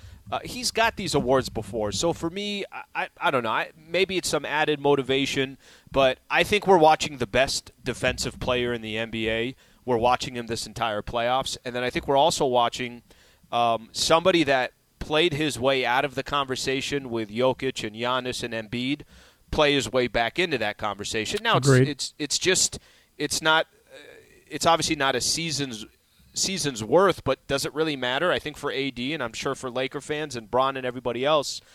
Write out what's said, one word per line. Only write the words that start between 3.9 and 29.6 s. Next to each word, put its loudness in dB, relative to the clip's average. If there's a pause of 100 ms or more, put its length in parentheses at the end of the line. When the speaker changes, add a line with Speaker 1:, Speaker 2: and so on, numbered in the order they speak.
Speaker 1:
it's -2
some -2
added 0
motivation, 2 (340)
but 2 (120)
I 4
think 0
we're 8
watching 4
the -2
best 0 (120)
defensive -4
player 0
in -4
the -6
N -4
B -2
A. -2 (300)
We're 2
watching 0
him -8
this -6
entire -4
playoffs. -2
And -8
then -4
I -2
think -6
we're 2
also 2
watching, 0 (500)
um, 0
somebody 4
that 2 (260)
played 0
his -2
way 2
out 2
of -6
the -4
conversation -2
with -4
Jokic -2
and -8
Giannis -2
and -6
Embiid -4 (480)
play 4
his 0
way 2
back -2
into 0
that -2
conversation. -4
Now, 4
it's, 0
Speaker 2:
Agreed. 8
Speaker 1:
it's, -6
it's -2
just, 2 (400)
it's -4
not, 4 (260)
uh, -20 (500)
it's -4
obviously 4
not 2
a 2
season's, -4 (520)
season's -2
worth, 4
but -2
does -2
it -6
really 0
matter? 0
I 0
think -10
for -6
A -2
D, -6
and -4
I'm -6
sure -4
for -8